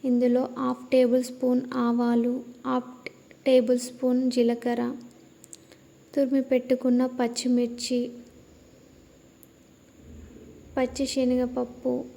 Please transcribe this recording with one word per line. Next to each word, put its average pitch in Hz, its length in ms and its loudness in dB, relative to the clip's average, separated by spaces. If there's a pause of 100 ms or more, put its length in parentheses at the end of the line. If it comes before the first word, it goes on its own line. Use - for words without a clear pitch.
ఇందులో 247 340 4 (160)
హాఫ్ 254 240 -2 (100)
టేబుల్ 254 360 4
స్పూన్ 254 320 0 (260)
ఆవాలు, 240 480 2 (320)
హాఫ్ 254 240 -2 (560)
టేబుల్ 254 400 4
స్పూన్ 254 340 0 (140)
జీలకర్ర, 240 480 0 (1300)
తురిమి 269 260 2 (100)
పెట్టుకున్న 254 520 2 (160)
పచ్చిమిర్చి, 240 800 -2 (2750)
పచ్చి 254 360 -2
శనగపప్పు 247 800 -2 (240)